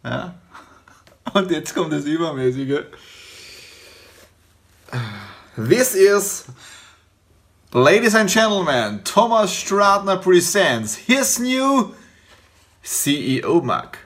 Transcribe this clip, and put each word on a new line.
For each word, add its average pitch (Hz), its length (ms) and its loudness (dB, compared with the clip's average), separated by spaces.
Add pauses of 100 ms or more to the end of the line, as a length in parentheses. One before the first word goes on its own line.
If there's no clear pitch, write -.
Ja. 123 300 -10 (960)
Und 190 200 0
jetzt 156 240 -6
kommt 160 160 -2
das 143 120 -4
Übermäßige. 139 760 -2 (2750)
This 208 380 0
is, 196 500 2 (1300)
ladies 196 440 4
and 214 120 4
gentlemen, 156 760 0
Thomas 220 500 2
Stratner 196 600 0
presents 175 800 2
his 254 420 0
new 262 540 0 (920)
C 131 560 -4
E - 60 -8
O 165 160 2
mug. 110 300 -4 (160)